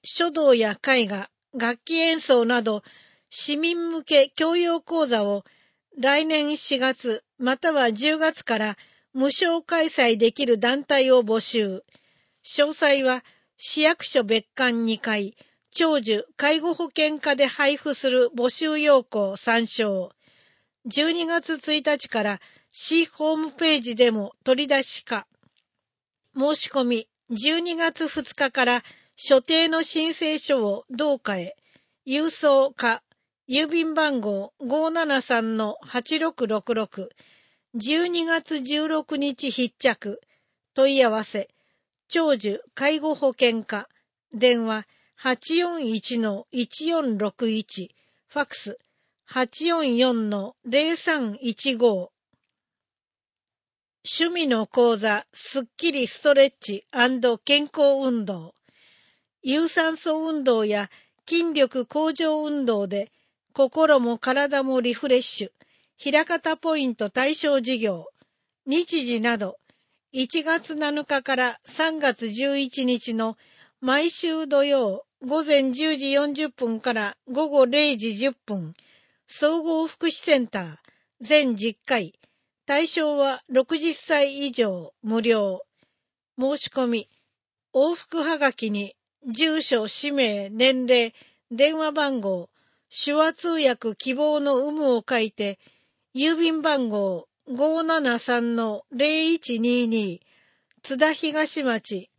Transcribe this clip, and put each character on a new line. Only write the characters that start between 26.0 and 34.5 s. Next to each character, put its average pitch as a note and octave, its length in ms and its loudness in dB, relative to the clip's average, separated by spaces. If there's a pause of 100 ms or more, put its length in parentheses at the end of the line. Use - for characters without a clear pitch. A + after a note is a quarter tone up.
申 C#4+ 180 2
し - 140 -6
込 C4+ 160 0
み、 A#3 240 -2 (220)
十 C#4 300 0
二 E4+ 160 -4
月 E4 320 -2
二 - 260 -8
日 C4+ 160 0
か B3+ 160 0
ら A#3+ 180 2 (320)
所 C4+ 240 4
定 E4 280 4
の D#4+ 140 0
申 D#4+ 300 -2
請 D#4 260 -2
書 C4+ 240 0
を G3+ 280 -2
同 C#4 280 0
課 G3 200 -6
へ。 F3+ 180 -10 (500)
郵 D4 220 -2
送 C#4 420 2
課、 A#3 320 -4 (460)
郵 C#4+ 180 0
便 D#4+ 280 -2
番 D4 260 0
号 G3+ 380 -6